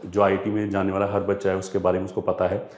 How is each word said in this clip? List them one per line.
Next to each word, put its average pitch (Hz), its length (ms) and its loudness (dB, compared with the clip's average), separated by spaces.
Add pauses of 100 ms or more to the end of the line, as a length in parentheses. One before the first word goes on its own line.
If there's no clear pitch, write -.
जो 95 160 0
आईटी 101 280 4
में 104 200 -2
जाने 98 220 0
वाला 98 140 0
हर 101 160 0
बच्चा 98 280 0
है 95 80 2
उसके 95 220 -4
बारे 92 200 2
में 95 60 -4
उसको 98 160 -4
पता 92 260 0
है, 98 300 -4